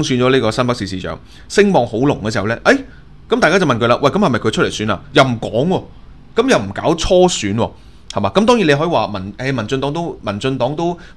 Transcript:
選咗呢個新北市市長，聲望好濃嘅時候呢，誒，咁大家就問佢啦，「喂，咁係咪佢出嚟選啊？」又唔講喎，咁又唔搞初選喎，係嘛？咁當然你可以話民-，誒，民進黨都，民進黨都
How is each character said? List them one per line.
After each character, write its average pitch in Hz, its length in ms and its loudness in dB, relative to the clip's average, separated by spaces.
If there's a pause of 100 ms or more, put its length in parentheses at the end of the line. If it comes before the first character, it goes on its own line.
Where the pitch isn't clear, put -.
選 135 160 0
咗 123 140 4
呢 135 80 4
個 110 100 2
新 123 160 0
北 120 80 0
市 104 140 -6
市 92 100 -8
長， 85 180 -8 (320)
聲 202 220 4
望 135 160 2
好 110 120 -4
濃 139 240 0
嘅 110 100 -2
時 110 80 -2
候 98 80 -2
呢， 117 160 -2
誒， 277 160 4 (480)
咁 240 120 -2
大 175 100 4
家 185 80 4
就 185 80 2
問 123 120 2
佢 117 80 2
啦， 117 160 2
「喂， 139 80 2
咁 185 80 0
係 202 100 2
咪 117 100 0
佢 110 120 -2
出 175 120 0
嚟 - 40 2
選 107 260 -4
啊？」 92 80 -6 (120)
又 147 100 6
唔 123 180 0
講 113 280 -2
喎， 190 140 -2 (540)
咁 254 140 2
又 185 80 4
唔 101 140 -4
搞 135 220 0
初 180 340 4
選 104 260 -4
喎， 110 160 0 (420)
係 101 80 -4
嘛？ 101 140 0
咁 208 100 4
當 240 140 4
然 190 80 2
你 147 80 6
可 143 100 0
以 175 40 -2
話 120 200 0
民-， 98 300 -8
誒， 131 140 -4
民 113 140 -4
進 135 140 -4
黨 139 120 -2
都， 170 300 -6
民 104 160 -4
進 135 200 -2
黨 131 180 -2
都 170 220 -4 (180)